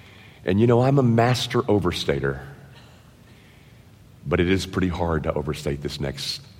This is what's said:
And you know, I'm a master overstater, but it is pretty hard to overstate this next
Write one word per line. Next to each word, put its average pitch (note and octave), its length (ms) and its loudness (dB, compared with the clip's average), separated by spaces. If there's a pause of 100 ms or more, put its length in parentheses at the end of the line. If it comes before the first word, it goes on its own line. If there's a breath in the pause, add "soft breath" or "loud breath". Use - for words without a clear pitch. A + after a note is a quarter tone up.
(440 soft breath)
And G2 160 2
you A#2+ 80 6
know, A#2+ 140 6
I'm C#3 180 4
a C3 40 4
master A#2+ 580 2
overstater, C#2+ 800 0 (1900 soft breath)
but F2 140 2
it F2 80 2
is F#2+ 160 0
pretty F#2 240 -2
hard E2+ 340 -2
to D#2+ 100 -2
overstate D2 480 -4
this C#2+ 200 -8
next - 400 -8 (180)